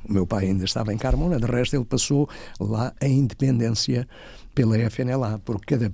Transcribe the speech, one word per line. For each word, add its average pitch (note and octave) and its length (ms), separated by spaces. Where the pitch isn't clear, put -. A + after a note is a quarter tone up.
O G#2 60
meu F#2 120
pai G2 200
ainda F#2 180
estava G#2+ 300
em A2 40
Carmona, C#3 400
de A#2 80
resto B2 300
ele B2+ 80
passou C#3+ 460
lá A2 400
a - 80
independência B2+ 1000
pela A2 220
F A2+ 240
N B2 100
L C3 140
A, G#2+ 120
porque A2+ 400
cada A2 160